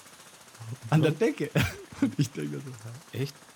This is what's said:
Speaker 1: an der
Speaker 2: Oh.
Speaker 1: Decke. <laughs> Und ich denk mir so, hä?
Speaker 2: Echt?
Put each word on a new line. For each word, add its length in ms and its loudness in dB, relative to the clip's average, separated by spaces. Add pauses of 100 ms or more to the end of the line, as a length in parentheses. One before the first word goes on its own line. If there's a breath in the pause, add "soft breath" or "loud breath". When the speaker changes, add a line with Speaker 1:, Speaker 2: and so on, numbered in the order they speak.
(920)
Speaker 1:
an 120 6
der 100 6
Speaker 2:
Oh. 40 -2
Speaker 1:
Decke. 380 0
<laughs> 460 0
Und 180 2
ich 140 2
denk 180 -4
mir 80 -6
so, 120 -10 (420)
hä? 100 -4
Speaker 2:
Echt? 140 -6 (180)